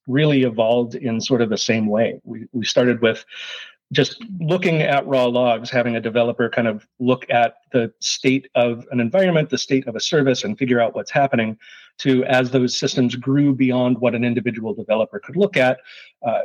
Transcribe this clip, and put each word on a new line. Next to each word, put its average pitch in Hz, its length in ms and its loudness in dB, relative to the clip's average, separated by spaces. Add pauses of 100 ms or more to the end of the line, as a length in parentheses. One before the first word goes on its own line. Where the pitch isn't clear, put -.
really 139 360 2
evolved 117 520 0
in 113 240 -4
sort 120 220 0
of 113 80 0
the 107 80 -2
same 110 300 0
way. 104 360 0
We, 110 300 -12
we 117 100 -4
started 120 380 2
with 113 240 0 (680)
just 151 320 0 (160)
looking 170 420 0
at 139 240 0
raw 131 200 2
logs, 120 440 0
having 120 280 0
a - 20 -4
developer 117 500 0
kind 117 160 0
of 107 220 -4 (120)
look 127 300 0
at 120 260 2 (180)
the 117 260 0
state - 560 -2
of 120 360 0
an 123 100 0
environment, 160 480 2
the 127 80 -2
state 135 280 -2
of 113 120 -8
a - 20 -8
service, 135 460 0
and 104 120 -6
figure 123 220 0
out 113 160 0
what's 104 160 -8
happening, 117 460 0 (400)
to 131 260 2
as 127 280 0
those 123 280 0
systems 123 360 0
grew 139 380 2
beyond 127 440 0
what 117 180 0
an 117 80 -2
individual 110 500 -2
developer 107 460 -2
could - 160 -12
look 196 220 2
at, 127 240 2 (440)
uh, 110 200 0